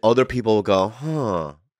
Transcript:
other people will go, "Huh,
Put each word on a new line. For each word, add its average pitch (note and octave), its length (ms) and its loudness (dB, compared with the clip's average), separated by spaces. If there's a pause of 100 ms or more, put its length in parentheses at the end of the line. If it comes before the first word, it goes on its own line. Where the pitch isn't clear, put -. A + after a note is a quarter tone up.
other A#2+ 220 4
people A2+ 320 0
will G#2 60 0
go, F#2+ 260 2
"Huh, A#2 680 -6 (260)